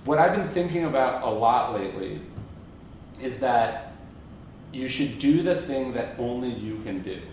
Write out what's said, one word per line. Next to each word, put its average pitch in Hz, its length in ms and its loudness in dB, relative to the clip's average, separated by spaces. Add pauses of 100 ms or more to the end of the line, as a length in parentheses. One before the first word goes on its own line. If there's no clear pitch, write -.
What 143 140 2
I've 180 180 8
been 196 140 0
thinking 170 360 0
about 131 380 2
a 123 60 0
lot 117 500 4
lately 98 420 -6 (1000)
is 123 180 -6
that 120 540 2 (800)
you 131 160 -6
should 127 320 -2
do 156 240 6
the 175 120 4
thing 131 380 -2
that 117 240 -4
only 123 320 -2
you 107 340 -6
can 95 200 -6
do. 92 180 -8 (120)